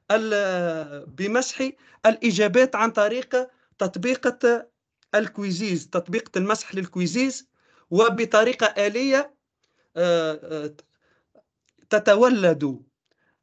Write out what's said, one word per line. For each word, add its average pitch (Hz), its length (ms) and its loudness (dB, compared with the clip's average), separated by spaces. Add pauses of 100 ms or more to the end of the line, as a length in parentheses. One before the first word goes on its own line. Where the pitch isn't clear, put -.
(100)
ال-، 180 960 -2
بمسح 220 640 -4 (360)
الإجابات 220 720 2
عن 220 140 2
طريق 247 580 -2 (300)
تطبيقة 240 880 -2 (480)
الكويزيز، 202 720 -4
تطبيقة - 500 -4
المسح 208 360 -4
للكويزيز، 185 760 -4 (420)
وبطريقة 226 760 2
آلية، 254 680 0 (640)
آه، 165 460 0
آه، 151 320 -10 (1160)
تتولد، 202 920 2 (600)